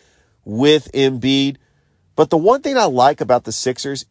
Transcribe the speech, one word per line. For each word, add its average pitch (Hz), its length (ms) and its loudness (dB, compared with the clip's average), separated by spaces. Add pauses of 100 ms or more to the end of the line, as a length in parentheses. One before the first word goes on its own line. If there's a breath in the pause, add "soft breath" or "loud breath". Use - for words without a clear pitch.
(440)
with 139 480 0
Embiid. 135 640 -2 (600)
But 151 140 2
the 175 60 2
one 226 260 2
thing 277 140 -4
I 226 80 2
like 139 360 2
about 123 240 0
the 113 80 -8
Sixers 135 580 -6